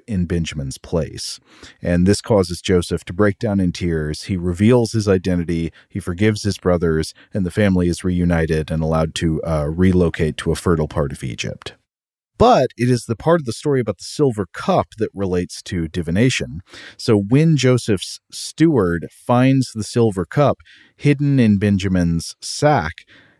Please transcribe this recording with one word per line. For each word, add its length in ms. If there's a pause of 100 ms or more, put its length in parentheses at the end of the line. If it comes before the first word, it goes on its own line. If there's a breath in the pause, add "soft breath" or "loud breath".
in 180
Benjamin's 540
place. 600 (420 loud breath)
And 260
this 140
causes 380
Joseph 460
to 80
break 240
down 220
in 120
tears. 520
He 140
reveals 560
his 140
identity. 640 (180 soft breath)
He 100
forgives 440
his 140
brothers, 560 (200 soft breath)
and 120
the 60
family 360
is 160
reunited 680
and 100
allowed 340
to, 280
uh, 260
relocate 680
to 140
a 40
fertile 320
part 240
of 120
Egypt. 520 (640)
But 380
it 140
is 160
the 100
part 240
of 60
the 80
story 260
about 180
the 60
silver 480
cup 360 (100)
that 160
relates 500
to 240
divination. 720 (380 loud breath)
So 200
when 380
Joseph's 640 (100)
steward 800
finds 640
the 120
silver 400
cup 320 (400 soft breath)
hidden 420
in 200
Benjamin's 840
sack, 640 (340 soft breath)